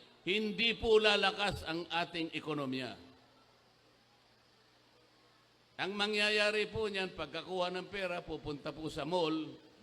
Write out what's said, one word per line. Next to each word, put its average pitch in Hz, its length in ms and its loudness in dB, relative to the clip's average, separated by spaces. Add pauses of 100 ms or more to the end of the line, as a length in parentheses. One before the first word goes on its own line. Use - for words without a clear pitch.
(260)
hindi 214 480 2
po 220 240 6
lalakas 202 720 4
ang 170 240 -2
ating 170 400 -2
ekonomiya. 135 560 -4 (3000)
Ang 180 160 -2
mangyayari 208 800 2
po 220 160 -2
niyan, 190 240 -4
pagkakuha 165 560 -2
ng 180 240 -6
pera, 175 320 -4
pupunta 151 480 -6
po 156 160 -6
sa 147 160 -6
mall, 160 480 0 (300)